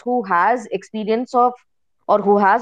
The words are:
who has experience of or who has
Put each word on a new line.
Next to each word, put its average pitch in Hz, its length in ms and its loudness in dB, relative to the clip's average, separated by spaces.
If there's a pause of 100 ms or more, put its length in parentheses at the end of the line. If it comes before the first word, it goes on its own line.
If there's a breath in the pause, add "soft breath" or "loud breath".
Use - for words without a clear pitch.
who 240 240 -4
has 202 300 0 (120)
experience 214 640 -6
of 247 180 2 (600)
or 208 80 2
who 202 180 2
has 208 240 2